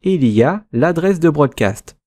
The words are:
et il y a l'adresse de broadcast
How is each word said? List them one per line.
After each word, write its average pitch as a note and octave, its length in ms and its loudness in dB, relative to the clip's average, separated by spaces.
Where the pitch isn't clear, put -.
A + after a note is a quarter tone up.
et F#3+ 100 0
il D3 140 0
y A2 160 2
a F3+ 280 -2
l'adresse E3 480 0
de E3 120 2
broadcast B2+ 640 -2